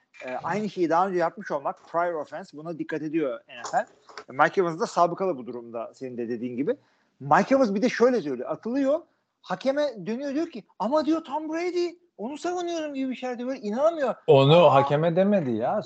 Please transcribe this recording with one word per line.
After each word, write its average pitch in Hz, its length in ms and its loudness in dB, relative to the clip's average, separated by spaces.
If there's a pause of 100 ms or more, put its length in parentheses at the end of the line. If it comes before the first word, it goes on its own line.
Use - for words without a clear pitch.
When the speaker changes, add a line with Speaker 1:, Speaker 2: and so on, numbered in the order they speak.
(260)
Speaker 1:
e, 127 40 -8 (140)
aynı 196 260 -4
şeyi 175 200 -2
daha 180 180 2
önce 180 100 -2
yapmış 170 320 -2
olmak, 156 420 -6
prior 170 220 -2
offense, 151 440 -10
buna 160 200 -10
dikkat 156 240 -8
ediyor 151 460 -4
N 123 220 -16
F 170 80 -2
L. 226 80 -2 (420)
Mike 160 320 2
Evans 170 200 -2
da 226 60 0
sabıkalı 175 520 0
bu 120 80 -12
durumda 117 480 -10
senin 127 220 -12
de 117 120 -4
dediğin 120 280 -6
gibi. 175 200 -2 (440)
Mike 160 340 2
Evans 247 200 2
bir 202 80 0
de 247 60 2
şöyle 240 320 2
söylüyor. 135 300 -6
Atılıyor. 269 500 -2 (420)
Hakeme 254 640 -4
dönüyor 262 280 -4
diyor 330 160 -2
ki, 214 140 -14 (140)
"Ama," 262 280 0
diyor, 320 180 0
"Tom 311 240 -6
Brady. 349 400 -2 (300)
Onu 262 200 -8
savunuyorum." 339 560 -4
gibi 269 160 -4
bir 240 40 -6
şey 247 240 -6
diyor. 247 100 -6
Böyle 262 120 -6
inanamıyor. 262 540 0 (120)
Speaker 2:
Onu 151 400 10
Speaker 1:
Aa. 135 80 8
Speaker 2:
hakeme 147 420 4
demedi 190 340 2
ya. 131 360 -2